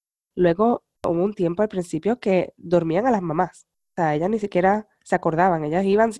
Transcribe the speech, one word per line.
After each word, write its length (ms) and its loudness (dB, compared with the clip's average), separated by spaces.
luego 500 2
hubo 160 0
un 120 -2
tiempo 280 -2
al 60 0
principio 500 -4
que 380 0
dormían 500 0
a 40 2
las 120 2
mamás. 440 -4
O 60 -20
sea, 180 0
ellas 160 -2
ni 80 -2
siquiera 500 0
se 120 -2
acordaban, 480 0
ellas 200 -2
iban, 340 2